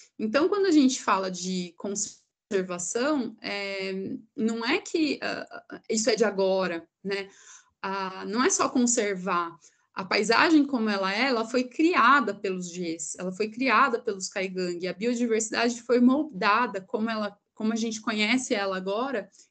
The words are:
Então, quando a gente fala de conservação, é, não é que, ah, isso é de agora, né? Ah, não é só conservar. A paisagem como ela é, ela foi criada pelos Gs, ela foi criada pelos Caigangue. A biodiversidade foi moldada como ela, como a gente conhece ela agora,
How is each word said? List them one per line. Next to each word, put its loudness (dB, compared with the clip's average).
Então, 2
quando 2
a 4
gente 6
fala 0
de -4
conservação, -4
é, -6
não -2
é 0
que, -2
ah, -10
isso 0
é 2
de 2
agora, 0
né? -4
Ah, -6
não 0
é 4
só 0
conservar. 0
A -6
paisagem 4
como 0
ela 0
é, 0
ela 0
foi 0
criada 4
pelos -6
Gs, -6
ela -4
foi -4
criada 2
pelos -6
Caigangue. -4
A -4
biodiversidade 0
foi 2
moldada 2
como -4
ela, -6
como -2
a -2
gente -4
conhece 0
ela -2
agora, -4